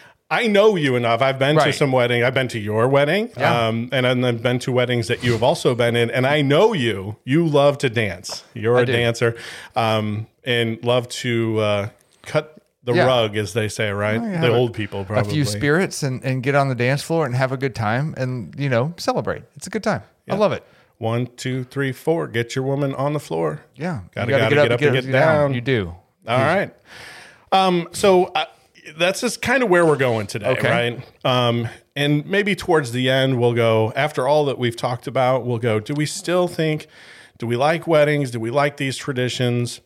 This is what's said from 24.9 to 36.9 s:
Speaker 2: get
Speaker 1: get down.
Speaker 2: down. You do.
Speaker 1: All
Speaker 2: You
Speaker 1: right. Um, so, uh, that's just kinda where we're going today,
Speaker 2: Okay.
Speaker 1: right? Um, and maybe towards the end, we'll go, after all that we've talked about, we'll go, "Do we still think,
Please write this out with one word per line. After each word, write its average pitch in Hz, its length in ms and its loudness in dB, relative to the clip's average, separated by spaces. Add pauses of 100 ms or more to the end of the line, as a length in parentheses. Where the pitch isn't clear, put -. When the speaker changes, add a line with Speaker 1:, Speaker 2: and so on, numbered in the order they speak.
Speaker 2:
get 131 180 -2
Speaker 1:
get - 0 -
down. 156 240 4 (140)
Speaker 2:
down. 131 40 -2
You 120 60 -2
do. 113 340 -2 (320)
Speaker 1:
All 117 120 0
Speaker 2:
You 131 60 4
Speaker 1:
right. 165 260 0 (800)
Um, 185 400 2
so, 185 320 4 (100)
uh, 156 120 0 (500)
that's 175 240 0
just - 220 -4
kinda 247 240 2
where 175 180 6
we're 151 120 4
going 113 320 0
today, 104 220 -6
Speaker 2:
Okay. 131 200 2
Speaker 1:
right? 120 300 0 (240)
Um, 120 440 2 (280)
and 147 280 0
maybe 196 300 0
towards 151 380 0
the 127 180 0
end, 131 300 2
we'll 120 140 4
go, 113 420 2
after 135 320 -2
all 151 180 4
that 131 120 -2
we've 120 180 -2
talked 120 320 -4
about, 127 360 0
we'll 120 140 -2
go, 107 220 0
"Do 123 120 -10
we 147 140 -2
still 180 400 -2
think, 156 400 -4 (520)